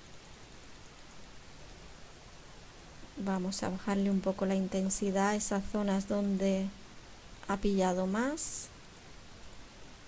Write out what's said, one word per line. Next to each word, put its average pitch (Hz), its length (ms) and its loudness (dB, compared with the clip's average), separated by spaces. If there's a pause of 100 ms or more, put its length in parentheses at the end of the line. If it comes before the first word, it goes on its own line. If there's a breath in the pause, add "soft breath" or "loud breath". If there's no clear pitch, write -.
(3250)
Vamos 190 440 2
a 196 60 0
bajarle 196 420 2
un 196 100 6
poco 190 260 2
la 196 100 4
intensidad 190 720 4
a 214 80 4
esas 202 340 2
zonas 196 380 2
donde 196 580 4 (800)
ha 196 120 2
pillado 185 500 6
más. 254 600 0 (1400)